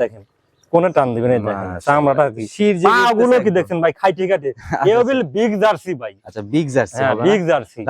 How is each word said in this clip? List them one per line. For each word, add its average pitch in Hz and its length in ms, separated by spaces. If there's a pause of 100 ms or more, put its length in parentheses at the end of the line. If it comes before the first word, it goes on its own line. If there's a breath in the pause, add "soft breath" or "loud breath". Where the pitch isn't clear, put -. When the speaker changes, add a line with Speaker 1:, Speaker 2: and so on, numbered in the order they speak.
Speaker 1:
দেখেন। 107 220 (480)
কোনে 175 240
টান 139 160
দিবেন, 117 180
এই 123 100
দেখেন। 101 280
Speaker 2:
মাশাআল্লাহ। 90 180
Speaker 1:
চামড়াটা 143 440
কি? 110 160
Speaker 2:
শির 208 320
যে 170 80
Speaker 1:
পাগুলো 240 180
Speaker 2:
দেখতেছে 240 320
Speaker 1:
কি 220 120
Speaker 2:
একদম। 180 80
Speaker 1:
দেখছেন 175 240
ভাই, 165 120
খাইটি 185 340
খাইটি। 160 240
Speaker 2:
<laughs> 120 60
আচ্ছা, - 320
Speaker 1:
এ 208 40
Speaker 2:
আচ্ছা। 240 140
Speaker 1:
will 262 160 (140)
big 220 140 (120)
jersey 185 320
ভাই। 117 180 (120)
Speaker 2:
আচ্ছা, 107 160 (120)
বিগ 156 160
জার্সি 127 280
Speaker 1:
হ্যাঁ, 131 140
Speaker 2:
হবে 113 120
না? - 40
Speaker 1:
বিগ 202 200
জার্সি। 139 440